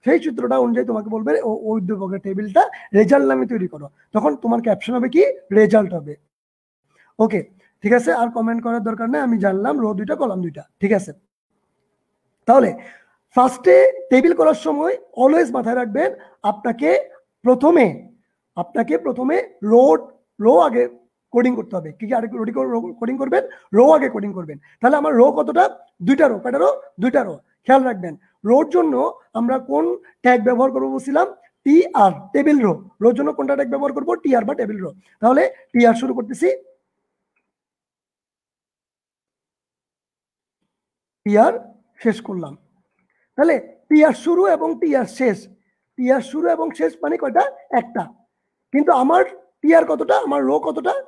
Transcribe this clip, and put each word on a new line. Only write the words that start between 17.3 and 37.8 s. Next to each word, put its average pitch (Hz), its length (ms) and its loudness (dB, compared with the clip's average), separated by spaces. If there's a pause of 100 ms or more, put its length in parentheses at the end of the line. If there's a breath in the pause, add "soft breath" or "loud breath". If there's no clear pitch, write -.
প্রথমে, 254 680 2 (460)
আপনাকে 233 420 -4
প্রথমে 302 520 -4 (140)
রো, 247 320 6 (440)
রো 233 180 4
আগে 240 320 2 (400)
coding 247 260 0
করতে 214 200 -10
হবে। 156 160 -8
কি 214 160 -12
কি 226 60 -4
আগে 226 140 -4
coding 226 260 -8
কর-, 226 140 -4
row 233 260 -6
coding 240 240 -8
করবেন? 277 260 -2 (300 loud breath)
রো 240 160 6
আগে 285 200 4
coding 208 240 -8
করবেন। 156 240 -12 (240 soft breath)
তাহলে 269 160 2
আমার 294 160 -2
রো 247 180 6
কতটা? 302 480 0 (220)
দুইটা 269 260 2
রো। 220 120 -2
কয়টা 247 180 -6
রো? 285 240 0 (180)
দুইটা 247 240 0
রো। 175 160 -10 (260)
খেয়াল 262 180 4
রাখবেন, 185 320 -6 (300)
রোর 277 240 4
জন্য 311 500 0 (140 soft breath)
আমরা 240 260 -2
কোন 294 380 -2 (240 soft breath)
tag 247 220 2
ব্যবহার 247 280 2
করবো 262 200 -4
বলছিলাম? 277 360 -2 (360 soft breath)
টিআর, 277 480 4 (220)
table 285 280 2
রো। 190 280 -2 (120)
রোর 240 120 4
জন্য 285 200 -2
কোনটা 277 220 -2
tag 269 140 -4
ব্যবহার 277 240 -4
করবো? 285 220 -4
টিআর 247 300 0
বা 240 100 -4
table 214 220 -6
row। 185 160 -10 (260 soft breath)
তাহলে 254 340 2 (200 soft breath)
টিআর 233 200 4
শুরু 254 200 -4
করতেছি, 254 360 -4 (4000)